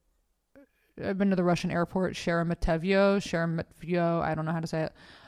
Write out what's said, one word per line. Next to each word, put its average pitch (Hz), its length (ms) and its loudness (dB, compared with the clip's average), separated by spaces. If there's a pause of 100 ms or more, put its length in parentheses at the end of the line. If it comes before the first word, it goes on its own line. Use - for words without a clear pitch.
(1040)
I've 196 140 -2
been 196 140 2
to 190 60 4
the 180 80 2
Russian 175 260 2
airport, 170 440 -2
Sheremetyevo, 175 1040 2
Sheremetyevo, 170 1040 -2
I 160 120 -2
don't 156 100 -4
know 160 80 -4
how 165 80 -2
to 160 60 -6
say 160 160 -4
it. - 100 -6 (360)